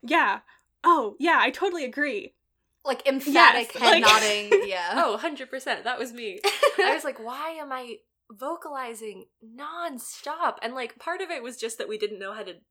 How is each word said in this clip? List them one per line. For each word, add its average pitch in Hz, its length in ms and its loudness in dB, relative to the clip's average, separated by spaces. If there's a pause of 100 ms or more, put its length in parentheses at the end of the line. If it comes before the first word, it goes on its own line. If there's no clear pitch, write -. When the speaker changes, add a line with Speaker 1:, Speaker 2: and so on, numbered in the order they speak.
Speaker 1:
Yeah. 240 360 2 (440)
Oh, 285 360 6
yeah, 311 220 4
I 233 100 4
totally 349 340 -2
agree." 240 480 -4 (500)
Speaker 2:
Like, 269 240 -2
emphatic 269 680 4
Speaker 1:
Yes, - 80 -6
Speaker 2:
head 247 200 6
Speaker 1:
like - 0 -
<laughs> 208 500 4
Speaker 2:
nodding. 381 180 4
Yeah. 180 240 -2 (120)
Speaker 3:
Oh, 220 120 0
hundred 269 320 -8
percent. 254 360 -6
That 247 140 -4
was 247 140 -6
me. 220 260 -10 (200)
Speaker 2:
<laughs> - 200 4
Speaker 3:
I 370 140 4
was 302 100 -2
like, 269 200 -6
"Why 277 280 -8
am 302 200 -10
I 247 260 -10 (340)
vocalizing 233 920 -10 (200)
nonstop?" 294 1160 -8
And, 233 120 -6
like, 254 260 -10
part 349 220 -6
of 359 80 -8
it 285 140 -8
was 240 140 -10
just 226 220 -8
that - 100 -8
we 214 80 -6
didn't 202 220 -6
know 196 140 -10
how 214 100 -12
to 180 120 -14 (160)